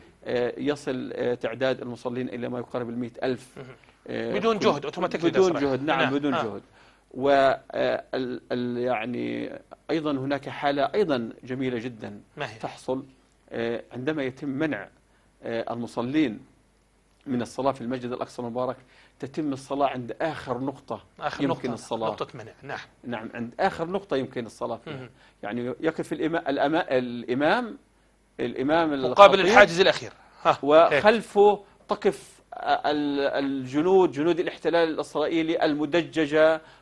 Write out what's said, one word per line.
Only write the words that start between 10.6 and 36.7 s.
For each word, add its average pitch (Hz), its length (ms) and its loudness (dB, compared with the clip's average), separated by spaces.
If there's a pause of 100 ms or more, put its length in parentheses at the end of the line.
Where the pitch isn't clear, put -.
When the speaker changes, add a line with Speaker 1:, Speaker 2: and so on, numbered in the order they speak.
Speaker 1:
أيضًا 139 460 0 (140)
جميلة 127 360 -4
جدًا 110 420 -10 (160)
Speaker 2:
ما 135 140 -8
هي؟ 113 80 -16
Speaker 1:
تحصل، - 440 -6 (460)
آه، 117 420 -4
عندما 139 320 -4
يتم 135 260 -6
منع، 131 380 -4 (560)
آه، 117 300 -4
المصلين 120 640 -2 (840)
من 123 160 -2
الصلاة 131 300 -2
في 127 100 -6
المسجد 120 300 -6
الأقصى - 300 -8
المبارك، 123 360 -4 (420)
تتم 139 340 -4
الصلاة 139 340 0
عند 127 340 -8
آخر 139 360 -4
نقطة 131 460 -8 (160)
Speaker 2:
آخر - 240 -6
Speaker 1:
يمكن 139 260 -2
Speaker 2:
نقطة، 120 40 -4
Speaker 1:
الصلاة. 113 340 -6
Speaker 2:
نقطة 110 260 -4
منع، 107 180 -16 (120)
نعم. 135 160 -10 (240)
Speaker 1:
نعم، 120 300 -8
عند 117 260 -8
آخر 170 280 -2
نقطة 190 300 -4
يمكن 123 280 -6
الصلاة 117 320 -8
فيها. - 160 -14
Speaker 2:
مهم. 131 160 -12 (340)
Speaker 1:
يعني 120 360 -6
يقف 160 340 -4
الإما-، 160 340 -2
الأما-، 143 440 0
الإمام، 135 840 0 (640)
الإمام 147 500 0
Speaker 2:
مقابل 143 500 8
Speaker 1:
الخطيب، 180 60 2
Speaker 2:
الحاجز 190 340 8
الأخير. 147 320 2 (320)
ها، 165 80 6
هيك. 135 120 -2
Speaker 1:
وخلفه 202 1000 6 (260)
تقف - 520 -2 (220)
ال-، 143 560 0
الجنود، 139 920 2
جنود 156 280 0
الاحتلال 165 500 0
الإسرائيلي 160 760 -2
المدججة 156 960 2 (200)